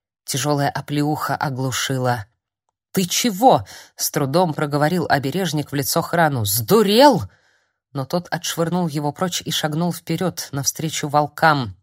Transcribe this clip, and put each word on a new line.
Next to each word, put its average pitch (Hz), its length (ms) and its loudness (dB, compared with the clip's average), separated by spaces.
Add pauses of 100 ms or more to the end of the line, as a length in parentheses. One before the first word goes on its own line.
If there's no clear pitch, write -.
(260)
Тяжёлая 143 440 -2
оплеуха 147 680 -4
оглушила. 127 880 -2 (640)
«Ты 190 140 0
чего?» — 190 600 2 (300)
с - 160 -6
трудом 147 420 0
проговорил 151 560 0
обережник 143 640 -2
в 135 40 -4
лицо 143 260 -2
Храну. 151 420 0
«Сдурел?» 190 800 4 (720)
Но 139 100 -4
тот 175 260 -6
отшвырнул 170 600 -2
его 147 240 -4
прочь 180 320 -4
и 175 60 -6
шагнул 165 420 -2
вперёд, - 580 -4
навстречу 151 560 -4
волкам. 143 760 2